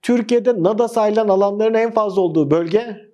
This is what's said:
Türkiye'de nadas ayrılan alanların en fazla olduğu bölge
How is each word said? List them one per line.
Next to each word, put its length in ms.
Türkiye'de 600
nadas 360
ayrılan 300
alanların 460
en 160
fazla 300
olduğu 300
bölge 460